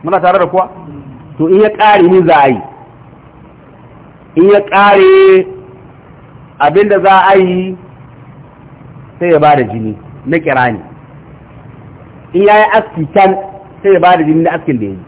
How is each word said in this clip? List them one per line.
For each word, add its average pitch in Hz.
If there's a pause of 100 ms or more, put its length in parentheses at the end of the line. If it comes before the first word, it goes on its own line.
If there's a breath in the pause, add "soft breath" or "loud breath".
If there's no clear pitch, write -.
Muna 175
tare 180
da 175
kuwa? 185 (680)
To 156
in 190
ya 214
ƙare 208
ni 185
za 165
a 139
yi. 113 (1700)
In 175
ya 208
ƙare 202 (1120)
abin 175
da 196
za 190
a 196
yi, 185 (1400)
sai 175
ya 156
ba 151
da 131
jini 110 (280)
na 165
kirani. 127 (1500)
In 180
ya 208
yi 214 (120)
aski 160
can, 190 (480)
sai 196
ya 180
ba 180
da 165
jini 160
na 170
askin 151
da 104
ya 98
yi. 95